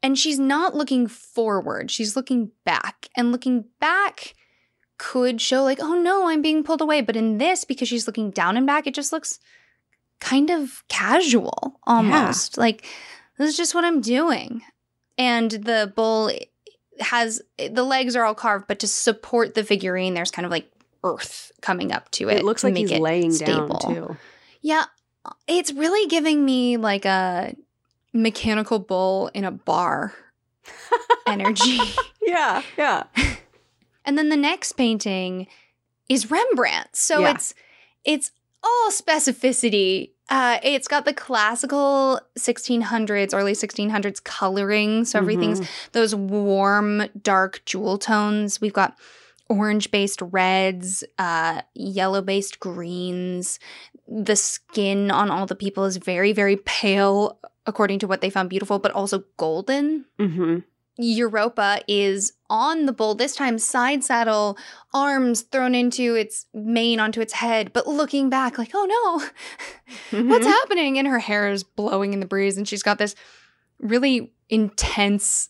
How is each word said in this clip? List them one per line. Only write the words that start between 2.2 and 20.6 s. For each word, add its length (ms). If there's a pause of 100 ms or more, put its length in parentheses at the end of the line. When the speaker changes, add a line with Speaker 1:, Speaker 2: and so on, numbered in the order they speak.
Speaker 1:
back. 500
And 160
looking 320 (160)
back 540 (640)
could 420
show, 240
like, 160
"Oh, 140
no, 340
I'm 140
being 200
pulled 200
away." 180
But 160
in 220
this, 260
because 240
she's 180
looking 240
down 280
and 80
back, 200
it 80
just 180
looks 280 (800)
kind 300
of 380
casual, 1000
Speaker 2:
Yeah. 80
Speaker 1:
almost. 640
Like, 280 (520)
"This 120
is 60
just 180
what 100
I'm 180
doing." 600 (560)
And 320
the 460
bull 340 (720)
has, 400 (180)
the 240
legs 320
are 100
all 100
carved, 340
but 120
to 60
support 680
the 100
figurine, 500
there's 160
kind 160
of, 60
like, 180 (320)